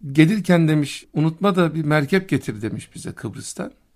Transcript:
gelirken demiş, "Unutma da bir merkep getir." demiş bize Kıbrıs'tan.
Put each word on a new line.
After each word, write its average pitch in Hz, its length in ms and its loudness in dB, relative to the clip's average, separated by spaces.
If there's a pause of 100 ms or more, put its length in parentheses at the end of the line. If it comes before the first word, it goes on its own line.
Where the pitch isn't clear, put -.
(120)
gelirken 170 560 4
demiş, 151 440 -2
"Unutma 165 440 0
da 170 180 2
bir 160 100 -4
merkep 151 440 0
getir." 117 340 -4
demiş - 320 -8
bize - 180 -12
Kıbrıs'tan. - 600 -10 (240)